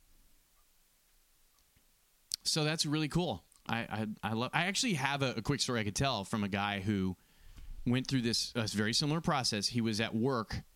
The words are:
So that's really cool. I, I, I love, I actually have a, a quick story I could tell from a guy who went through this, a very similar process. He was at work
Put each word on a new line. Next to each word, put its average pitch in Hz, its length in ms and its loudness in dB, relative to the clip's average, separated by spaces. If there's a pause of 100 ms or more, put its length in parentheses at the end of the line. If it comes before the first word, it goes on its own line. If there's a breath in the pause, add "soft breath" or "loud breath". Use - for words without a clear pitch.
(2500)
So - 200 2
that's 156 220 2
really 151 240 2
cool. 151 340 0 (240)
I, 117 120 0 (440)
I, 101 60 0
I 110 40 -2
love, 120 200 0
I 160 120 2
actually 202 280 0
have 139 280 0
a, 127 160 0
a 113 40 -2
quick 139 180 0
story 120 220 0
I - 20 0
could 101 120 -4
tell 127 280 0
from 104 220 -2
a - 20 0
guy 101 320 -2
who 95 380 0 (680 soft breath)
went 127 220 2
through 131 140 2
this, 113 340 0
a 117 120 0
very 104 260 2
similar 151 280 2
process. 123 460 0
He 120 140 0
was 110 180 2
at 113 160 0
work 117 460 0 (140)